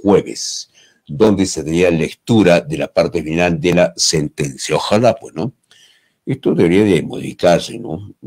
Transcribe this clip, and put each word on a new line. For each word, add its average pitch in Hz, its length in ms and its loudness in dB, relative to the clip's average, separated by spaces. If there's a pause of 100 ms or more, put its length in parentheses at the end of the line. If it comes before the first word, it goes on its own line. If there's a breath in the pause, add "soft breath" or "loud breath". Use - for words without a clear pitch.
jueves, - 680 -2 (360 soft breath)
donde 101 400 2
se 85 160 -6
daría 85 280 0
lectura 87 720 2
de 76 160 -6
la 71 120 -4
parte 82 340 -2
final 82 360 0
de 87 140 0
la 85 240 2
sentencia. 73 800 -4
Ojalá, 107 380 2
pues, - 200 -18
¿no? 95 200 -8 (720 soft breath)
Esto - 280 -2
debería 98 300 4
de 95 160 4
modificarse, - 800 -2
¿no? 98 340 -12 (140)